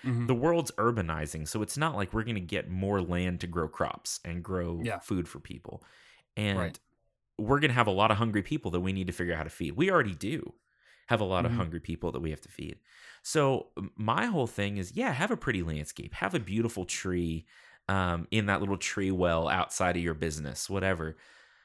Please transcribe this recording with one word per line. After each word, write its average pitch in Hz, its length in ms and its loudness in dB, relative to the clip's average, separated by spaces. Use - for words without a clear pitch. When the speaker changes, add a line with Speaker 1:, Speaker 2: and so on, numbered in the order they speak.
Speaker 1:
Mm-hmm. 120 220 0
Speaker 2:
the 123 80 4
world's 156 380 2
urbanizing, 80 720 0
so 107 160 -2
it's 104 160 -4
not 151 160 0
like 98 180 -2
we're 110 120 0
gonna 110 160 -2
get 87 280 -4
more 95 320 0
land 90 420 0
to 90 40 -4
grow 85 220 0
crops - 560 -4
and 87 180 -6
grow 87 400 -2
Speaker 1:
Yeah. 104 160 -2
Speaker 2:
food 90 300 -2
for - 100 -14
people. - 460 -14
And 101 220 0
Speaker 1:
Right. 92 220 -4
Speaker 2:
we're 123 220 4
gonna 147 140 6
have 123 120 6
a 101 60 6
lot 101 180 6
of 104 60 6
hungry 104 260 2
people 123 300 -4
that 90 80 2
we 92 120 0
need 95 140 -2
to 87 60 -2
figure 87 220 -2
out 78 40 -2
how 78 60 -4
to 78 60 -8
feed. 78 220 -4
We 156 180 2
already 123 260 2
do, - 380 -6
have 107 80 4
a 104 40 2
lot 92 200 2
of 82 80 2
Speaker 1:
Mm-hmm. 120 80 0
Speaker 2:
hungry 82 200 -4
people 85 320 -4
that 64 80 -4
we 76 100 -2
have 73 100 -6
to - 80 -20
feed. - 300 -10
So 135 460 2
m-, - 180 -6
my 120 300 2
whole 170 220 2
thing 101 300 -2
is, 95 160 -4
yeah, 220 180 -2
have 165 180 0
a 262 60 0
pretty 110 260 -2
landscape, 78 520 -6
have 98 200 -2
a 151 60 0
beautiful 104 440 -2
tree, 87 640 -2
um, 90 420 2
in 107 160 2
that 98 140 4
little 98 180 0
tree 95 320 0
well 85 380 4
outside 90 480 2
of 87 60 0
your 82 120 0
business, 76 560 -4
whatever. 92 460 0